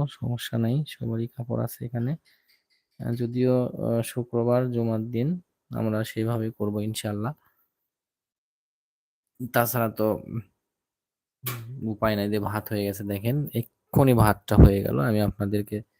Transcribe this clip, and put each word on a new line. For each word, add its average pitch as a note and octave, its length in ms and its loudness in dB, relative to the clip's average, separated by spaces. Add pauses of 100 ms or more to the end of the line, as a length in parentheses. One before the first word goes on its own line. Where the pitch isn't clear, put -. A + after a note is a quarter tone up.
(100)
সমস্যা - 480 -8
নাই, A2+ 180 0 (120)
সবারই A2+ 400 -6
কাপড় A#2 360 -6
আছে - 200 -10
এখানে। A#2+ 280 -4 (880)
আহ, A#2+ 140 -4
যদিও, B2 400 0 (200)
আহ, A2+ 280 -2
শুক্রবার A#2+ 580 0 (100)
জুমার A2+ 400 -2
দিন, B2 180 -2 (420)
আমরা A2 340 -2
সেইভাবেই A2+ 480 -2
করবো G#2 280 -4
ইনশাআল্লাহ। G#2+ 520 -4 (2000)
তাছাড়া A#2+ 500 0
তো, A2 160 -2 (180)
উম, - 180 -8 (1400)
উপায় A2 320 0
নাই। G2+ 140 0
যে G#2+ 100 0
ভাত G#2 280 -4
হয়ে G#2 160 -2
গেছে, G2+ 200 -4
দেখেন, G#2 320 -2 (180)
এক্ষুনি C3 600 2
ভাতটা G#2+ 420 4
হয়ে G2 260 10
গেল। - 180 0
আমি A#2 200 2
আপনাদেরকে G#2 560 -2 (240)